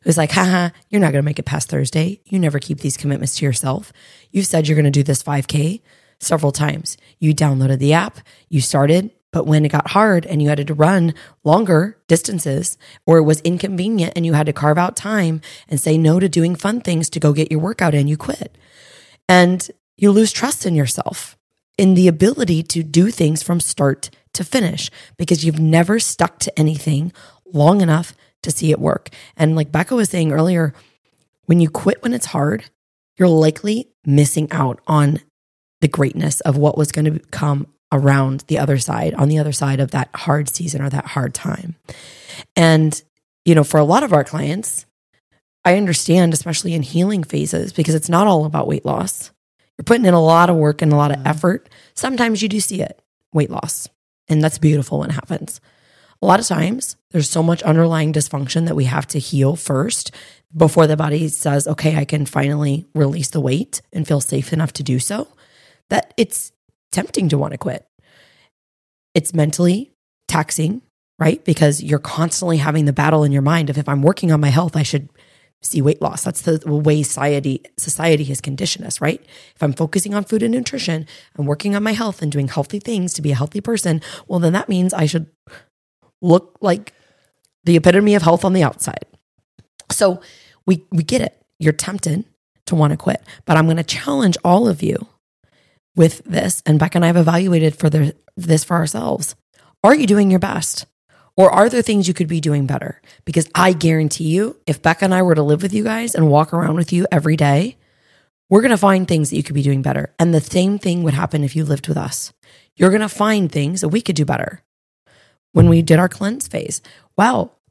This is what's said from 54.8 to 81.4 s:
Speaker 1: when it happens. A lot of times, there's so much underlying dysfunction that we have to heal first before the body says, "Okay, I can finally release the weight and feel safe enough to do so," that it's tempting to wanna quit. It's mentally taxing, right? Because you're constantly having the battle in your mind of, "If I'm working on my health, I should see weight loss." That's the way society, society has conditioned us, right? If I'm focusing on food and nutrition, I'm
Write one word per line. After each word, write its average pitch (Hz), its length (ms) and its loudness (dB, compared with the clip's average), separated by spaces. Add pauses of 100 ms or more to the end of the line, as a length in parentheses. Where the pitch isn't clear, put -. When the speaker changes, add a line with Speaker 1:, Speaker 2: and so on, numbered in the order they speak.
Speaker 1:
when 143 120 -6
it - 20 -4
happens. - 480 -10 (600)
A - 40 -2
lot 190 140 4
of 233 80 -6
times, 180 480 -4 (160)
there's 151 180 -2
so 165 140 -2
much 165 200 0
underlying 160 500 2
dysfunction 147 520 -4
that 165 100 -4
we 139 100 0
have 131 220 -2
to 156 120 -6
heal 135 360 0
first 143 560 -6 (440)
before 160 320 4
the 151 100 0
body 156 300 -2
says, 143 400 -2
"Okay, 156 300 -2
I 143 80 -2
can 151 200 -2
finally 147 600 -2 (100)
release 147 340 0
the 156 120 -4
weight 135 400 -4 (100)
and 160 160 -6
feel 143 140 0
safe 139 320 -6
enough 160 200 -2
to 147 100 -8
do 127 140 -2
so," 202 300 -6 (640)
that - 260 -4
it's - 380 -4 (380)
tempting - 380 -4
to 143 80 0
wanna - 200 -4
quit. - 280 -10 (1300)
It's 156 200 -2
mentally 175 580 0 (360)
taxing, 160 540 -4 (380)
right? 165 240 0
Because 151 400 0
you're 147 160 -2
constantly 165 580 -4
having 151 280 0
the 143 80 0
battle 151 320 2
in 139 80 2
your 139 80 2
mind 151 280 0
of, 139 80 -4
"If 143 120 -4
I'm 139 120 0
working 165 300 2
on 151 80 2
my 147 100 2
health, 156 280 0
I 156 60 0
should 139 260 -4 (520)
see - 200 -4
weight 147 200 0
loss." 151 220 -6
That's - 180 -6
the 160 240 -2
way 151 380 0
society, 139 580 -4 (160)
society 156 480 -2
has 135 140 -6
conditioned - 480 -8
us, - 140 -8
right? 151 200 -4 (340)
If - 60 -12
I'm 143 120 -2
focusing 185 400 -4
on 202 100 -2
food 214 200 -4
and 226 100 0
nutrition, 226 520 -6 (320)
I'm 147 80 -4